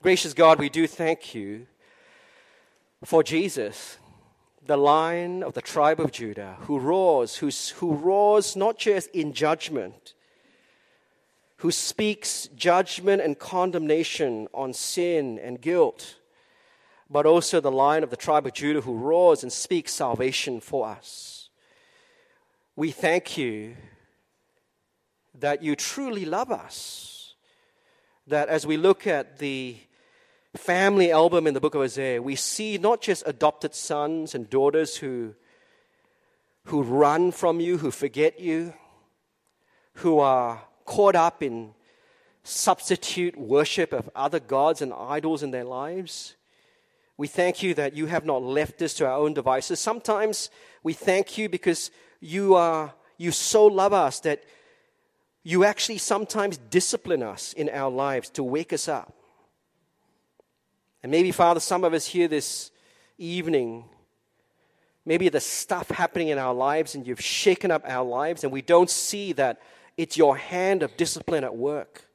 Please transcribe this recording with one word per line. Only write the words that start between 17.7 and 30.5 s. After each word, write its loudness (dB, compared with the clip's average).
Lion 4
of -4
the -8
tribe 0
of -6
Judah -2
who -6
roars 6
and -10
speaks -4
salvation -2
for -4
us. -18
We -4
thank -2
you -6
that -4
you -2
truly -6
love -4
us, -12
that 0
as 0
we 0
look 2
at -2
the -8